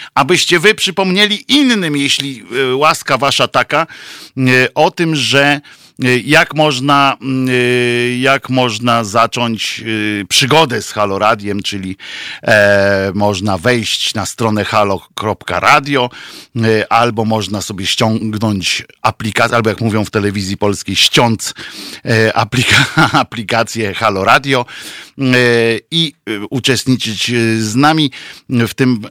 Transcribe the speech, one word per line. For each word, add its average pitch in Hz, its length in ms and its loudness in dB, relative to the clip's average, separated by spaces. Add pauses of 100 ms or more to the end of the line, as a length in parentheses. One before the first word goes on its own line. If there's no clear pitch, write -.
(160)
abyście 170 440 2
wy 185 160 2
przypomnieli 196 720 0
innym, 226 500 2
jeśli, 139 460 -4 (280)
e, 127 40 2
łaska 147 420 0
wasza 135 300 0
taka, 147 400 0 (500)
e, 127 360 4
o 160 180 2
tym, 165 240 -2
że, 139 460 2 (420)
e, 127 140 4
jak 143 380 2
można, 139 680 2
mm, 131 280 -2
e, 123 680 0
jak 135 320 0
można 120 540 0
zacząć, 113 800 -2 (380)
e, 98 40 -8
przygodę 135 560 2
z - 100 -12
Halo 101 280 -2
Radiem, 101 420 0
czyli, 95 360 -8 (460)
e, 101 720 4
można 101 420 0
wejść 117 560 -2
na 101 120 -4
stronę 107 400 -2
halo 101 360 0 (120)
kropka 92 460 -4
radio, 135 500 2 (460)
e, 113 360 2
albo 117 340 2
można 104 360 -2
sobie 95 240 -8
ściągnąć 107 1000 -2 (160)
aplikację, 113 540 -2
albo 110 140 2
jak 101 120 -4
mówią 107 240 0
w - 40 -10
telewizji 101 480 -2
polskiej, 101 380 -2
ściąc, - 580 2 (520)
e, 110 320 4
aplika-, 123 760 2
<laughs> 135 140 2
aplikację 110 680 -4
Halo 98 300 0
Radio, 131 420 2 (540)
e, 139 40 -2 (680)
i, 165 220 -2 (160)
e, 104 100 -4 (100)
uczestniczyć, 120 800 -2
e, 113 320 0
z 107 140 -4
nami 147 360 2 (380)
w 117 240 0
tym, 123 380 0